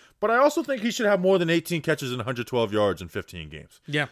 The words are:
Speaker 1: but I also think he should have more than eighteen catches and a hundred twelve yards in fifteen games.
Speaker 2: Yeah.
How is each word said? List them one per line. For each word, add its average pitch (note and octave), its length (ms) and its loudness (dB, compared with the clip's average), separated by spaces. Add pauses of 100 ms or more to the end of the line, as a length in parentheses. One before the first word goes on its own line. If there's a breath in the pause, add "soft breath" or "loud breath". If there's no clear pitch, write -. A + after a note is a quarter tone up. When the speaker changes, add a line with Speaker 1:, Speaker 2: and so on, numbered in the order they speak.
(200 soft breath)
Speaker 1:
but G#3+ 100 2
I A3+ 60 4
also D4 260 4
think C4+ 200 -4
he A#3 80 0
should A3+ 160 -2
have G3+ 140 4
more F#3 180 4
than E3+ 100 0
eighteen E3 320 0
catches D3 320 -2
and B2 80 -4
a A2 40 -6
hundred A#2+ 220 -6
twelve A2+ 280 0
yards G#2 260 2
in F2 80 -12
fifteen E2+ 400 -10
games. D2 380 -18
Speaker 2:
Yeah. D3 260 -4